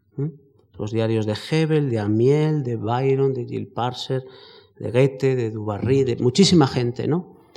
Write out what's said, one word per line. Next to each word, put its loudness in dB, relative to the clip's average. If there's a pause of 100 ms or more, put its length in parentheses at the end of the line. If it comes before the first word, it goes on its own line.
(160)
¿Mm? -4 (500)
Los -8
diarios 0
de -2 (140)
Hebel, 0
de -2
Amiel, 2
de -4
Byron, 0
de -6
Gilles -8
Parser, -6 (560)
de -8
Goethe, 2
de -2
Du -8
Barry, 0
de 0
muchísima 4
gente, -4
¿no? -4 (200)